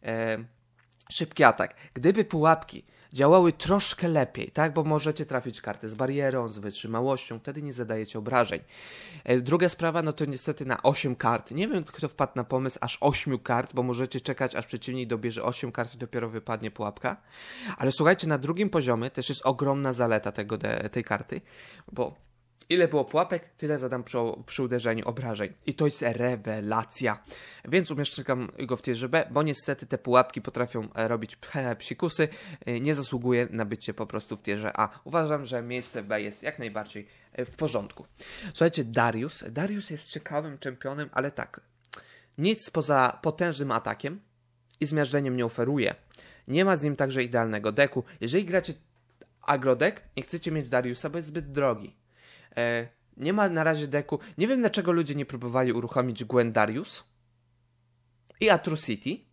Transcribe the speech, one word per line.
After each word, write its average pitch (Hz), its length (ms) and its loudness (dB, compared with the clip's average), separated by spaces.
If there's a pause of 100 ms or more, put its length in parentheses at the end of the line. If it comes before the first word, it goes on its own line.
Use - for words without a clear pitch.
e, 113 420 -2 (680)
szybki - 320 4
atak. - 300 8 (200)
Gdyby 190 300 4
pułapki 160 600 2 (280)
działały 160 400 8
troszkę 180 560 0
lepiej, 131 420 0
tak? 151 240 0
Bo 156 100 2
możecie 151 420 0
trafić 123 340 -4
kartę 107 280 -8
z 110 60 -10
barierą, 131 540 0
z 107 100 -12
wytrzymałością, 113 800 -4
wtedy 143 240 -10
nie 147 100 -8
zadajecie 113 460 -6
obrażeń. 117 420 2 (640)
E, 123 160 4
druga 165 280 4
sprawa, 165 340 0
no 156 100 0
to 151 120 -2
niestety 143 420 -6
na 127 160 -2
osiem 135 340 2
kart. 117 340 2
Nie 175 180 -2
wiem, 175 160 -2
kto - 240 -8
wpadł - 280 -2
na 123 80 -2
pomysł 131 360 -2
aż - 200 -4
ośmiu 143 380 0
kart, 127 360 -2
bo 127 80 2
możecie 127 380 -2
czekać, 131 340 -2
aż 113 120 -4
przeciwnik 127 420 -6
dobierze 113 340 -4
osiem 120 300 -4
kart 117 220 -6
i 117 40 -18
dopiero 117 300 -6
wypadnie 110 420 -6
pułapka. 107 460 -4 (600)
Ale 131 160 2
słuchajcie, 165 340 4
na 151 120 2
drugim 175 320 -2
poziomie 123 400 0
też - 180 -6
jest - 180 -2
ogromna 139 460 2
zaleta 113 400 2
tego 107 260 -4
de-, 107 300 -2
tej 117 160 -4
karty, - 360 -4 (520)
bo - 360 -6 (420)
ile 170 200 6
było 143 160 2
pułapek, 175 520 -2
tyle 151 220 -2
zadam 123 260 -4
przy, - 140 -4 (280)
przy - 160 -6
uderzeniu 117 460 0
obrażeń. 113 440 -4 (140)
I 139 80 -2
to 160 100 2
jest 147 180 2
rewelacja. 110 1200 -2 (400)
Więc 170 260 2
umieszczam 135 680 -2
go 123 180 -2
w - 60 -8
tierze 123 260 -2
B, 127 220 2
bo 135 120 2
niestety 143 440 -2
te 143 120 -4
pułapki 123 440 4
potrafią, 120 520 -4
e, 113 140 0
robić 113 280 -4
p-, 127 400 -4
psikusy. 156 520 0 (380)
E, 120 140 -2
nie 147 140 2
zasługuje 123 560 0
na 110 140 -2
bycie 104 300 -6
po 110 120 -6
prostu 107 300 -8
w 101 60 -16
tierze 104 340 -4
A. - 280 0
Uważam, 151 420 -2
że 120 160 -4
miejsce 120 400 -8
B 107 200 -2
jest 104 200 -8
jak - 160 -6
najbardziej, 107 480 -8 (260)
e, 127 120 -4
w - 120 -18
porządku. 113 500 -4 (480)
Słuchajcie, 165 300 4
Darius. 117 640 0
Darius 190 400 -6
jest 151 200 -12
ciekawym 151 480 -6
czempionem, 139 540 -8
ale 139 180 0
tak. - 300 -10 (800)
Nic 214 320 2
poza 135 520 4
potężnym 151 500 0
atakiem 123 480 -4 (600)
i 156 60 0
zmiażdżeniem 139 500 2
nie 123 100 0
oferuje. 123 480 0 (540)
Nie 165 160 4
ma 190 120 6
z 139 60 -2
nim 147 140 2
także 135 260 0
idealnego 113 500 0
deku. 127 320 2 (160)
Jeżeli 147 240 0
gracie 175 300 -2 (680)
agrodek, 135 600 2 (140)
nie 135 60 -6
chcecie 170 280 -6
mieć 151 180 -2
Dariusa, 123 420 -2
bo 151 60 -8
jest 165 120 -8
zbyt 147 240 -8
drogi. 131 440 0 (600)
E, 117 320 0 (280)
nie 151 160 -2
ma 208 160 4
na 160 160 0
razie 151 220 2
deku. 143 320 -2 (200)
Nie 202 100 2
wiem, 262 120 2
dlaczego 196 320 2
ludzie 160 220 2
nie 139 120 -4
próbowali 123 460 0
uruchomić 120 520 0
Gwen 117 280 4
Darius 110 520 0 (1400)
i 214 100 6
Atrocity. 156 680 0 (160)